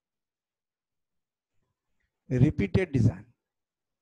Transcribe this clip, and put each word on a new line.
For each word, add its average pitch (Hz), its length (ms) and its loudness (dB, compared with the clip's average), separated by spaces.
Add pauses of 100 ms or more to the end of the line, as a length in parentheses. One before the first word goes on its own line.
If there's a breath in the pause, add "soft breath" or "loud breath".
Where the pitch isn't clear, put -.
(2250)
repeated 160 640 0
design, 120 320 0 (760)